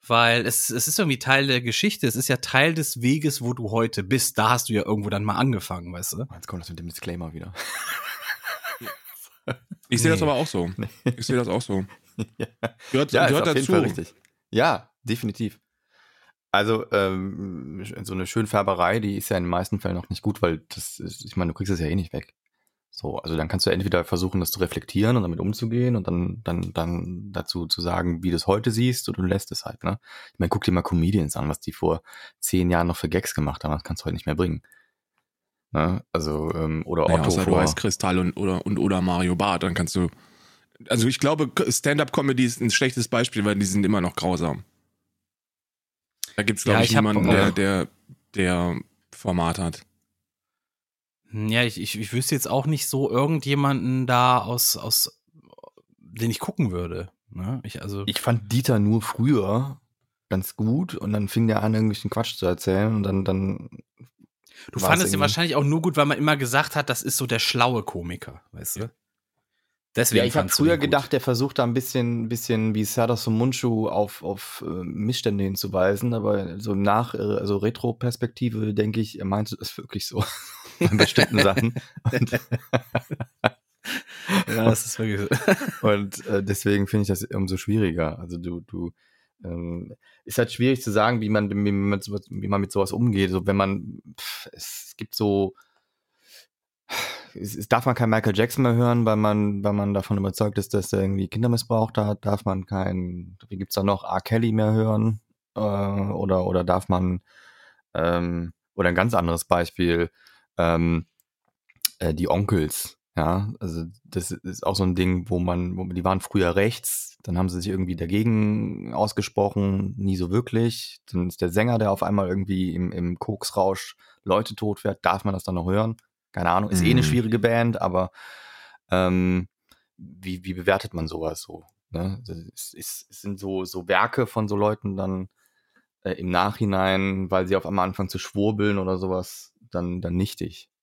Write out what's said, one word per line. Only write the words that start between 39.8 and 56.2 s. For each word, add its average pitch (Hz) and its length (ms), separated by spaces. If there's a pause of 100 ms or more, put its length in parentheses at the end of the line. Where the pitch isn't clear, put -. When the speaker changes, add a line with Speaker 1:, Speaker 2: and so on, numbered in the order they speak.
Speaker 3:
du, 90 100 (800)
also 117 220
ich 131 100
glaube, 147 300
K-, - 200
Stand-up-Comedy 139 760
ist 120 160
ein 120 100
schlechtes 127 380
Beispiel, 117 340
weil 104 120
die 101 100
sind 98 200
immer 101 140
noch 87 160
grausam. 82 480 (1700)
Da 107 60
gibt's, 104 200
glaub 107 140
Speaker 1:
Ja, 113 40
Speaker 3:
ich, 117 100
Speaker 1:
ich 113 40
hab - 80
Speaker 3:
niemanden, 104 260
der, 98 100
Speaker 2:
Ja. 98 120
Speaker 3:
der, 95 360 (480)
der 90 440 (340)
Format 87 460
hat. 87 260 (1400)
Speaker 1:
Hm, 107 200
ja, 117 140
ich, 107 180
ich, 104 180
ich 110 140
wüsste 131 220
jetzt 131 120
auch 131 200
nicht 156 200
so 139 220
irgendjemanden 135 960
da 123 320
aus, - 400
aus, - 420 (800)
den 107 320